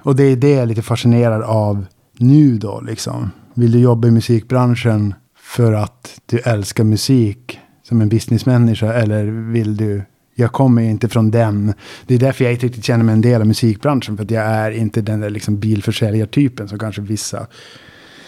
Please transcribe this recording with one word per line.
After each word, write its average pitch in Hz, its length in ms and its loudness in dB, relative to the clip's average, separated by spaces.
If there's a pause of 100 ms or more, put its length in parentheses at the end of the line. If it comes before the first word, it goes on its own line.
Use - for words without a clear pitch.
Och 139 120 0
det 139 80 4
är 135 120 4
det 131 160 2
jag 135 100 2
är 120 40 0
lite 113 160 -2
fascinerad 117 640 0
av 104 420 -2 (320)
nu 135 400 4
då, 107 240 -10
liksom. 113 500 -8 (220)
Vill 117 180 2
du 120 80 4
jobba 120 280 4
i 117 40 6
musikbranschen 117 1000 0 (220)
för 113 380 0
att - 520 -8
du 117 140 -2
älskar 110 440 -2
musik 110 760 0 (240)
som 117 180 0
en 107 80 2
businessmänniska, 113 840 2
eller 107 320 0
vill 110 520 -4
du... 101 260 -4 (320)
Jag 117 160 0
kommer 123 300 2
ju 113 80 0
inte 107 200 -2
från 110 220 0
den. 104 420 0 (320)
Det 127 100 2
är 117 40 2
därför 135 240 0
jag 120 100 2
inte 123 120 -2
riktigt 120 200 -6
känner 117 180 2
mig 113 100 2
en 110 80 4
del 120 200 4
av 107 60 2
musikbranschen, 110 680 0
för 107 60 -8
att 101 80 -6
jag 110 120 -2
är 110 280 -2
inte 110 300 -4
den 107 180 -4
där, 104 100 -6
liksom, 104 300 -4
bilförsäljartypen 110 1080 -2
som 101 120 -12
kanske 104 220 -8
vissa 104 460 -8 (800)